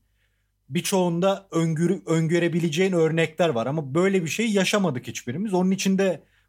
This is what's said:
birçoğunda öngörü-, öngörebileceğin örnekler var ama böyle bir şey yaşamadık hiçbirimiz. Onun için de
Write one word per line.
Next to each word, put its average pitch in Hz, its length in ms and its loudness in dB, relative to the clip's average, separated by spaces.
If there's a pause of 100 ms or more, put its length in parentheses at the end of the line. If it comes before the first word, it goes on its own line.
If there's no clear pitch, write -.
(680)
birçoğunda 180 840 0
öngörü-, 165 540 0
öngörebileceğin 170 840 0
örnekler 165 560 2
var 113 180 -2
ama 139 280 -4
böyle 190 280 2
bir 165 60 -4
şey 220 220 -4
yaşamadık 185 560 0
hiçbirimiz. 185 480 -6
Onun 180 160 2
için 190 280 0
de 185 240 0 (260)